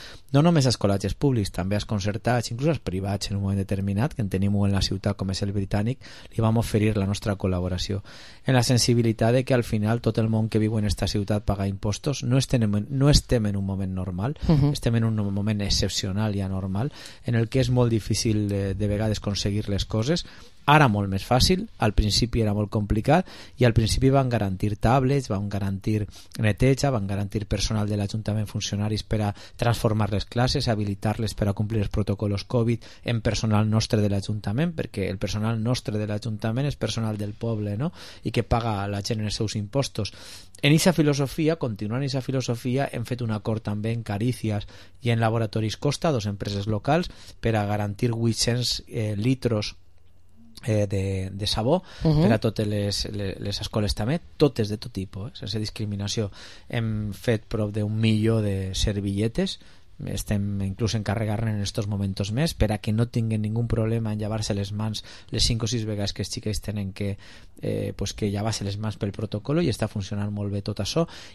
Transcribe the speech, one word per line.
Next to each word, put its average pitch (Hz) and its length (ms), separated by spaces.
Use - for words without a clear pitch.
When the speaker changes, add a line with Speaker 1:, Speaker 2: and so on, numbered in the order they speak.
Speaker 1:
no 139 120
només 160 240
als 120 120
col·legis 98 360
públics, 123 360
també 95 240
als 104 120
concertats, 107 640
inclús 120 180
als 147 160
privats 95 460
en 101 80
un 98 60
moment 98 120
determinat, 98 560
que - 80
en 101 80
tenim 98 280
un 101 120
en 98 60
la 92 80
ciutat 101 340
com 95 140
és 92 100
el 101 140
Britànic, 104 440
li 113 60
vam 113 160
oferir 107 400
la 98 80
nostra 101 320
col·laboració. 92 640
En 135 100
la 123 80
sensibilitat 117 720
de 127 140
que 135 80
al 120 100
final 110 380
tot - 160
el 113 100
món 110 220
que - 80
viu 110 180
en 104 80
esta 104 240
ciutat 104 340
paga 98 240
impostos, 101 560
no 123 140
estem 131 280
en, 104 260
no 139 180
estem 127 380
en 101 100
un 98 80
moment 95 300
normal, 92 420
Speaker 2:
Mhm. 147 280
Speaker 1:
estem 117 220
en 113 80
un 113 120
moment 101 300
excepcional 101 720
i 98 60
anormal, 95 500
en 120 120
el 113 120
que 131 120
és 123 100
molt 123 200
difícil 107 600
de, 98 240
de 101 120
vegades 104 300
aconseguir 104 540
les 98 160
coses, 123 400
ara 147 200
molt 104 220
més 98 180
fàcil, 185 420
al 110 160
principi 117 480
era 107 120
molt 107 160
complicat, 110 560
i 123 80
al 120 80
principi 120 380
van 135 180
garantir 104 480
tablets, 131 520
van 101 200
garantir 101 580
neteja, 127 520
van 104 180
garantir 101 380
personal 104 420
de 104 80
l'Ajuntament, 104 500
funcionaris 104 560
per 110 200
a 101 120
transformar 107 560
les 98 140
classes, 127 420
habilitar-les 104 640
per 107 140
a 101 60
complir 107 260
els 98 80
protocols 101 560
covid 117 340
en 117 160
personal 107 480
nostre 110 320
de 104 100
l'Ajuntament, 107 640
perquè 98 320
el 95 100
personal 107 420
nostre 113 380
de 107 80
l'Ajuntament 110 640
és 127 80
personal 110 420
del 104 140
poble, 104 440
no? 143 140
I - 80
que 117 140
paga 113 420
la 101 160
gent 110 180
en 107 60
els 104 80
seus 110 220
impostos. 107 560
En 143 100
eixa 165 200
filosofia, 147 640
continuant 110 460
eixa 135 180
filosofia, 127 720
hem 120 140
fet 123 160
un 113 100
acord 110 300
també 104 300
en 117 120
Carícies 107 640
i 120 100
en 117 100
Laboratoris 110 580
Costa, 147 340
dos 110 140
empreses 101 420
locals, 139 420
per 113 160
a 104 100
garantir 104 460
vuit-cents, 117 760
eh, 107 300
litros, 110 580
eh, 104 200
de, 95 460
de 98 140
sabó 127 360
Speaker 2:
Mhm. 151 180
Speaker 1:
per 185 120
a 110 40
totes 110 300
les, 101 440
les, 101 280
les 101 220
escoles 107 320
també, 131 260
totes 127 320
de 104 80
tot - 160
tipus, 95 400
eh, - 60
sense 113 200
discriminació. 104 720
Hem 107 460
fet - 340
prop 107 240
d'un 107 260
milió 110 440
de 95 320
servilletes, 101 840
estem 101 560
inclús 98 320
encarregant 107 540
en 107 120
estos 101 260
momentos 101 460
més 147 220
per 107 180
a 107 60
que - 140
no 117 160
tinguen 110 340
ningú 110 260
problema 113 440
en 107 60
llevar-se 107 360
les 101 180
mans 107 300
les 113 140
cinc 113 180
o 117 40
sis 110 180
vegades 104 280
que - 100
els - 80
xiquets 107 300
tenen 101 320
que, 101 260
eh, 104 360
pues - 180
que 104 160
llevar-se 104 340
les 101 140
mans 107 180
pel 101 160
protocolo, 110 480
i 170 80
està 110 200
funcionant 104 440
molt 101 200
bé 101 100
tot - 180
això. 156 260